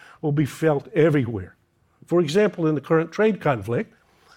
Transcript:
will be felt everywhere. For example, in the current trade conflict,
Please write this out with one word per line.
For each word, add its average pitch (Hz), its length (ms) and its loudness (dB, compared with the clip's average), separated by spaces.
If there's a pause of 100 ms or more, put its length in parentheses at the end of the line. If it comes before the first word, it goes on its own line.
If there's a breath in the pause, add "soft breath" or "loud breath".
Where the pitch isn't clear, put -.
(220 loud breath)
will 151 120 -2
be 147 120 0
felt 147 480 -2
everywhere. 131 640 0 (500)
For 170 140 0
example, 180 480 0
in 156 80 2
the 135 60 -4
current 165 300 0
trade 208 300 0
conflict, 120 520 -2 (440 soft breath)